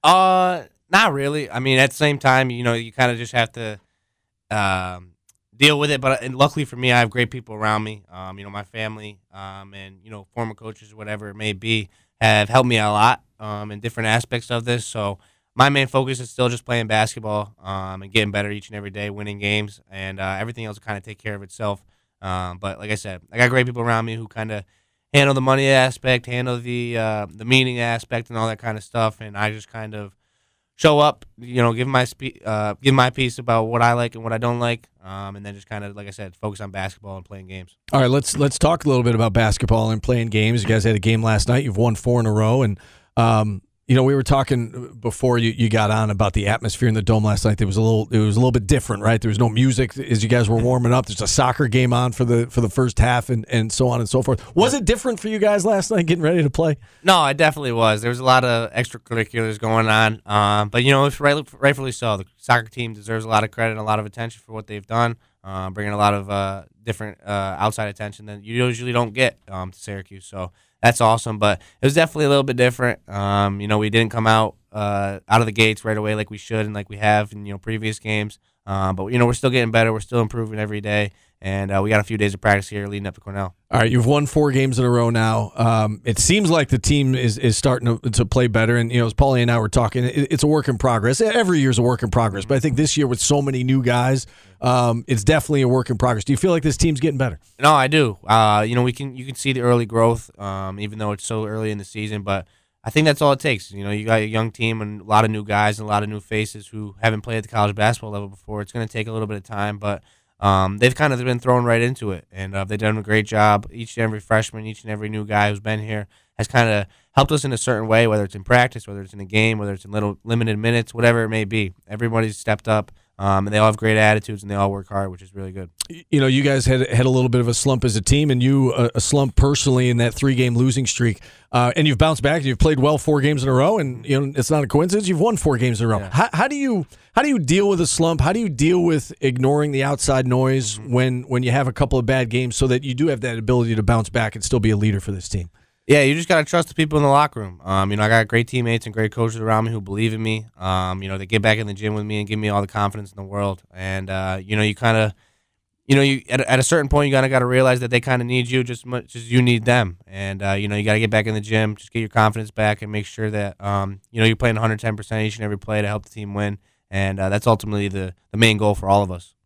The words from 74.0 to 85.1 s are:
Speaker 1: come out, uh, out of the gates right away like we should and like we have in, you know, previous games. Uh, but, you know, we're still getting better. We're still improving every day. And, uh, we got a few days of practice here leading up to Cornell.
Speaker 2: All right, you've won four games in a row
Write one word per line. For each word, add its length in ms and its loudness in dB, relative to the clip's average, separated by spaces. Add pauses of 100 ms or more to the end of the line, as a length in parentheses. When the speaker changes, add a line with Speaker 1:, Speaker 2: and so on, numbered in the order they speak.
Speaker 1:
come 140 -2
out, 280 4 (160)
uh, 560 -4
out 140 4
of 60 2
the 60 -6
gates 320 2
right 120 0
away 180 -2
like 160 -6
we 80 -16
should 260 -4
and 100 -8
like 140 -10
we 100 -16
have 340 2
in, 140 -16
you 80 -10
know, 40 -12
previous 400 -6
games. 400 -4 (280)
Uh, 260 -2
but, 140 -4
you 120 0
know, 80 6
we're 60 4
still 180 0
getting 200 0
better. 220 4
We're 80 -4
still 200 -2
improving 380 -4
every 220 -6
day. 320 -2 (280)
And, 300 -4
uh, 140 2
we 60 0
got 100 4
a 40 -2
few 120 -6
days 180 0
of 60 -12
practice 280 2
here 180 -8
leading 200 -8
up 80 -8
to 60 -20
Cornell. 340 -8 (160)
Speaker 2:
All 100 0
right, 100 2
you've 160 2
won 200 2
four 260 2
games 260 0
in 60 0
a 60 2
row 200 2